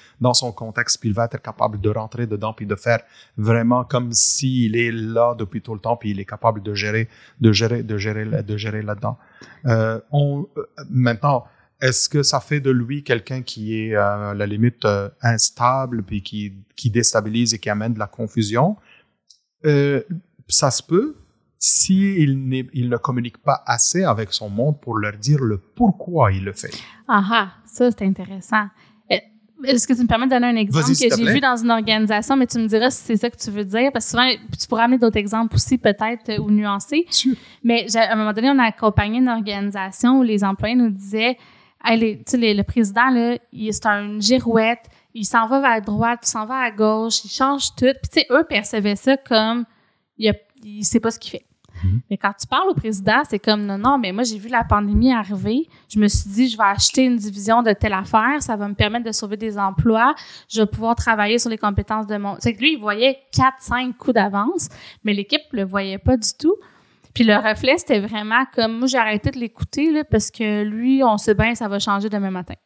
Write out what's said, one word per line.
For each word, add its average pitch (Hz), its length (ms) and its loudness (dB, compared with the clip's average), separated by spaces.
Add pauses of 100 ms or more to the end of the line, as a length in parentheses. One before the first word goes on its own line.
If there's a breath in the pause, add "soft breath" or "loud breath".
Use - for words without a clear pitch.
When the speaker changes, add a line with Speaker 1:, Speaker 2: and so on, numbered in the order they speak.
(200 soft breath)
Speaker 1:
dans 123 140 4
son 123 180 -2
contexte, - 480 -6
puis 117 80 -2
il 104 60 0
va 117 100 0
être 117 160 -6
capable 110 400 -4
de 107 80 -2
rentrer 110 380 -4
dedans, 107 260 -4
puis 107 140 -12
de 101 80 -2
faire 113 260 0 (380 soft breath)
vraiment 117 460 2
comme 120 280 -2
s'il 120 640 0
est 117 160 0
là 113 420 0
depuis 110 280 -8
tout 117 100 -12
le 104 80 -10
temps, 117 160 -2
puis 110 140 -6
il 98 100 -4
est 98 60 -10
capable 107 360 -4
de 104 120 -8
gérer, 107 340 -2 (320 soft breath)
de 110 120 6
gérer, 113 300 0
de 110 140 -6
gérer 107 300 -6
là-, 107 160 -4
de 107 160 -6
gérer 107 240 -8
là-dedans. 104 340 -6 (480 loud breath)
Euh, 113 340 2 (120)
on, 143 360 0 (120)
euh, - 40 -4 (280)
maintenant, 123 540 0 (360 soft breath)
est-ce 131 300 2
que 147 120 2
ça 139 180 0
fait 147 200 -4
de 135 100 0
lui 127 320 -2
quelqu'un 127 380 -4
qui 110 400 -8
est, 110 140 -4
euh, 104 380 0
à - 20 -6
la 101 120 -4
limite, 107 380 0
euh, 101 240 2 (140)
instable, 123 800 0
puis 98 200 -8
qui, 104 300 -10 (240)
qui - 140 -4
déstabilise 113 640 0
et 110 40 -8
qui - 120 -6
amène 107 240 -2
de 107 40 -8
la 107 100 -6
confusion ? 117 680 -2 (880 soft breath)
Euh, 143 380 2 (460)
ça - 220 2
se - 120 -2
peut 247 340 0 (480)
si 196 560 2
il 135 280 2
n'est, 131 240 -2
il 123 160 -2
ne 120 80 0
communique 123 420 -4
pas - 280 0
assez 127 360 0
avec 110 300 0
son 110 180 -6
monde 135 300 0
pour 117 180 -6
leur 104 180 -2
dire 127 240 0
le 110 180 0
pourquoi 170 760 0
il 95 120 -4
le 98 80 -6
fait. - 200 -8 (340 loud breath)
Speaker 2:
Ah 208 240 4
ah, 220 180 2 (180)
ça, - 260 0
c'est - 120 -12
intéressant. 190 600 -2 (480 soft breath)
Euh, - 40 4 (480)
est-ce 254 220 2
que 262 60 2
tu 247 100 0
me 233 60 4
permets 233 180 2
de 262 60 0
donner 247 160 4
un 233 80 2
exemple 196 280 2
Speaker 1:
Vas-y, 254 120 2
s'il 240 120 4
Speaker 2:
que 226 60 2
Speaker 1:
te 226 60 2
Speaker 2:
j'ai 233 40 0
Speaker 1:
plaît. 220 100 4
Speaker 2:
vu 285 60 2
dans 262 160 2
une 233 140 0
organisation, 220 680 0
mais 247 120 2
tu 240 100 -4
me 226 80 0
diras 220 240 2
si - 140 -2
c'est 226 120 0
ça 240 140 -2
que - 60 -14
tu - 160 -10
veux 208 120 -6
dire, 226 280 0
parce 220 140 -4
que - 40 -6
souvent, 247 180 2 (300)
tu - 80 -8
pourras 226 200 -2
amener 247 120 4
d'autres 226 200 2
exemples 214 360 -2
aussi, - 240 2
peut-être, 226 520 0
euh, 208 80 -4
où 208 120 0
nuancés. 208 600 0
Speaker 1:
Sûr. - 260 0 (260 loud breath)
Speaker 2:
Mais 233 260 2
j'ai, 226 120 0
à 220 120 2
un 226 40 0
moment 214 160 0
donné, 226 180 2
on 277 80 4
a 247 60 4
accompagné 214 540 0
une 254 100 4
organisation 202 880 0
où 262 60 4
les 214 180 2
employés 202 320 0
nous 240 160 4
disaient, « 214 480 -2 (460 soft breath)
Hey, 226 160 4
les, 220 180 0
tu - 40 -20 (100)
sais, 262 60 2
les, 220 160 4
le 202 100 2
président, 226 460 2
là, 240 280 2 (140)
il, 214 200 -6
c'est - 140 -4
une 208 340 -2
girouette, 226 640 2 (320 soft breath)
il 220 100 -8
s'en 226 220 2
va 269 240 2
à 226 100 2
droite, 220 440 -2
il - 40 -2
s'en 220 180 -2
va 254 100 -6
à 247 160 -2
gauche, 220 520 0
il 208 60 -18
change 269 460 0
tout. » 247 100 2 (160)
Puis, - 100 -8
tu 320 80 2
sais, - 120 2
eux 311 160 6
percevaient 208 480 -2
ça 269 200 2
comme, 233 480 0 (540)
il 214 100 2
a, 202 60 4 (300)
il 208 200 -14
sait - 140 2
pas 226 140 -2
ce - 80 -12
qu'il - 100 -14
fait. - 140 -14 (380 loud breath)
Speaker 1:
Mhm. 95 180 0 (100)
Speaker 2:
Mais 196 80 -4
quand 202 200 -2
tu - 80 -10
parles 330 240 0
au 330 40 0
président, 214 540 0
c'est 202 120 -4
comme, « 208 260 0
Non, 196 120 -4
non, 262 200 2
mais 196 140 -2
moi, 214 100 -2
j'ai 220 160 -4
vu 208 100 -14
la 240 140 0
pandémie 214 500 2
arriver. 208 560 -2 (200 soft breath)
Je 208 100 -4
me 214 80 6
suis 202 240 0
dit, 240 180 2
je 220 80 -8
vais 220 60 0
acheter 202 420 2
une 247 120 2
division 208 460 0
de 226 100 4
telle 208 220 -2
affaire. 226 460 0
Ça 240 160 -4
va 202 120 -4
me 208 60 -8
permettre 220 320 0
de 226 40 -6
sauver 214 260 -4
des 208 220 -6
emplois. 220 560 2 (340 loud breath)
Je 220 120 -2
vais 214 60 4
pouvoir 226 280 -2
travailler 220 460 2
sur 233 100 -2
les 220 80 -6
compétences 208 480 -4
de 208 100 -4
mon. » 202 220 -6
C'est 233 160 -2
que 196 60 -14
lui, 302 140 2
il 277 60 -4
voyait 220 380 0 (140)
quatre, 254 280 2
cinq 247 380 -4
coups - 160 0
d'avance, 208 540 0 (340 loud breath)
mais 208 120 0
l'équipe 202 260 -2 (100)
le 202 140 -4
voyait 196 340 -4
pas 254 180 2
du 214 120 -2 (100)
tout. 330 160 2 (600 soft breath)
Puis 240 100 2
le 214 120 6
reflet, 220 400 2
c'était 254 240 0
vraiment 214 440 -2 (100)
comme, 226 240 -2
moi, 247 80 0
j'ai 262 120 0
arrêté 214 320 0
de 262 80 -8
l'écouter, 269 520 -4
là, 302 140 0
parce 214 260 0
que 208 320 -2
lui, 240 420 0
on 214 140 4
sait 214 160 2
bien, 220 200 2
ça 226 140 -6
va 202 100 -4
changer 202 300 -2
demain 202 220 -2
matin. 180 240 -8 (100)